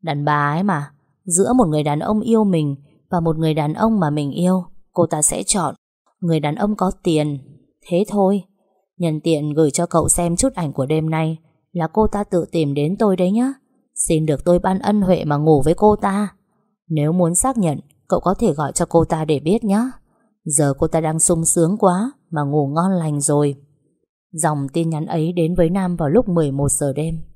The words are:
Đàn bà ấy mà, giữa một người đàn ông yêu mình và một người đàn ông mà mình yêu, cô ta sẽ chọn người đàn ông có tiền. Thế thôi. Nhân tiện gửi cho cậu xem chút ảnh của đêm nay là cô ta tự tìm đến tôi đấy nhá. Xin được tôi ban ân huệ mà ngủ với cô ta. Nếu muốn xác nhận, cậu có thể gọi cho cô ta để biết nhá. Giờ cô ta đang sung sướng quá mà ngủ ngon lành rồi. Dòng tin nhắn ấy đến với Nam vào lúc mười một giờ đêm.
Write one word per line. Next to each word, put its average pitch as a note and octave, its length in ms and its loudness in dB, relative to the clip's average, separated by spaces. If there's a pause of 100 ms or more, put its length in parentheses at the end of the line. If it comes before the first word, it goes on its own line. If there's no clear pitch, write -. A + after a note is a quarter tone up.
Đàn C#3+ 220 -4
bà D3 280 0
ấy E3 100 0
mà, E3 280 -2 (340)
giữa F#3+ 280 2
một B3 160 4
người D3+ 140 0
đàn D3 160 -2
ông G#3+ 220 -2
yêu A3 240 2
mình D#3 320 0 (340)
và F3+ 100 0
một E3 180 -2
người D#3+ 160 0
đàn D3+ 200 -2
ông A3 260 0
mà D3+ 100 0
mình D3 200 -2
yêu, F3+ 340 0 (280)
cô E3+ 140 2
ta D#3 160 -4
sẽ F3 200 -2
chọn F3 320 -2 (460)
người E3 200 0
đàn D3 140 -2
ông G#3 220 -2
có F#3+ 140 0 (120)
tiền. D3+ 360 0 (500)
Thế F3+ 200 0
thôi. G3 360 0 (540)
Nhân D#3 260 -2
tiện D3+ 300 0
gửi D3+ 160 4
cho E3+ 160 -2
cậu E3 220 0
xem F3 280 0
chút C4 180 0
ảnh D#3 180 -6
của C3 140 -4
đêm D#3 240 -2
nay D#3+ 280 -2 (340)
là D#3+ 200 -4
cô G#3+ 140 2
ta G#3 180 -2
tự F3 280 -2
tìm D3+ 220 0
đến D3 240 -2
tôi G3+ 180 2
đấy F3+ 140 2
nhá. A#3+ 220 0 (420)
Xin D#3 320 0
được D3 180 -2
tôi F3 140 4
ban F#3 200 0
ân G3+ 240 0
huệ F#3 220 2
mà D3 120 0
ngủ D3+ 260 4
với D3+ 120 2
cô G#3 220 4
ta. G3+ 380 -2 (540)
Nếu D#3 240 0
muốn F3 220 2
xác B3+ 240 0
nhận, E3+ 220 0 (280)
cậu - 120 0
có F#3 180 0
thể G#3 140 2
gọi C#3+ 200 -4
cho E3+ 160 -2
cô E3 160 4
ta D#3 200 -2
để D3+ 160 0
biết F3+ 240 0
nhá. A3 260 0 (540)
Giờ C#3+ 340 2
cô E3 80 0
ta D#3+ 140 0
đang D#3+ 180 -2
sung E3 260 2
sướng E3+ 340 2
quá G#3 340 0 (180)
mà D3+ 120 -4
ngủ C#3+ 240 0
ngon E3 260 0
lành D#3 280 -2
rồi. C#3+ 360 0 (760)
Dòng D3+ 400 -2
tin E3 180 0
nhắn D#3 160 -4
ấy E3 260 -2
đến F3 220 0
với E3+ 160 4
Nam F3+ 260 -2
vào D#3+ 120 -2
lúc G#3 200 2
mười E3 240 0
một C#3 160 0
giờ C#3 240 -2
đêm. D#3+ 220 -4 (220)